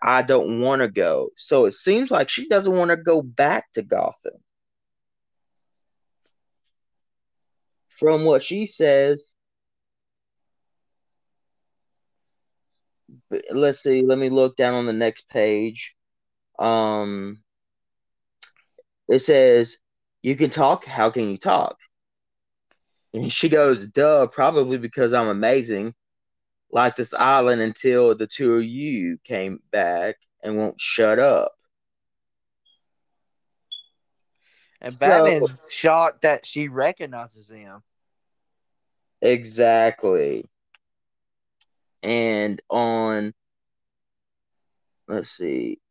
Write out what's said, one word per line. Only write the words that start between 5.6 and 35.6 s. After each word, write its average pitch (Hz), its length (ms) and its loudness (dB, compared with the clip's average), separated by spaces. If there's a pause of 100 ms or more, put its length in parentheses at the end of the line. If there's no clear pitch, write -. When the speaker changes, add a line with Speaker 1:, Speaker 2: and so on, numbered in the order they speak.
Speaker 1:
From 156 360 0
what 147 180 4
she 208 240 -6
says, 143 680 0 (4000)
but - 140 -6 (100)
let's 139 280 0
see, 131 220 2
let 131 140 2
me 135 120 -2
look 131 260 2
down 123 200 0
on 120 100 -2
the 113 80 -2
next 113 360 -4
page. 110 640 -2 (640)
Um, 107 840 -2 (1600)
it 131 120 4
says, 127 580 4 (440)
"You 135 140 -2
can 139 140 0
talk, 151 360 0
how 113 240 -2
can 113 200 -2
you 98 80 -6
talk?" - 400 -2 (1400)
And 123 180 -6
she - 180 0
goes, 135 380 2
"Duh, 139 400 2
probably 135 500 0
because 117 360 -2
I'm 117 160 0
amazing, 110 640 -2 (760)
like 120 240 0
this - 180 -8
island 123 480 2
until 120 540 2
the 110 120 -6
two 123 280 -2
of 117 100 0
you 117 580 -6
came 95 380 -8 (100)
back 95 460 -2 (260)
and 107 140 -6
won't 107 240 -4
shut 110 380 0
up." 127 340 2 (3250)
Speaker 2:
And 127 120 -14
Speaker 1:
So 165 380 4
Speaker 2:
Batman's - 400 -4